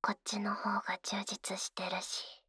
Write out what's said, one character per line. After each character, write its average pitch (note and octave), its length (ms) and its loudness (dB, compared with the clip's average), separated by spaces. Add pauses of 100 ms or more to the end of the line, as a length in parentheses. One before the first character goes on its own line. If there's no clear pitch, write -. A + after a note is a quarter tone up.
こ G#3 120 2
っ - 100 -4
ち G#3 160 0
の G#3 160 2
方 G#3 240 4
が - 240 0
充 G3+ 200 0
実 - 360 -4
し - 140 -4
て F#3 140 -2
る F3 140 0
し。 - 480 -6